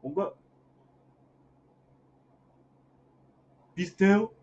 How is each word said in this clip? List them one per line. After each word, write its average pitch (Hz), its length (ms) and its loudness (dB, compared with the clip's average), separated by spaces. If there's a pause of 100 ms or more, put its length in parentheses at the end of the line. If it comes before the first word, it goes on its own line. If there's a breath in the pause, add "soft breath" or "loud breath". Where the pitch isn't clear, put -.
뭔가 151 320 -6 (3500)
비슷해요? 196 560 2 (120)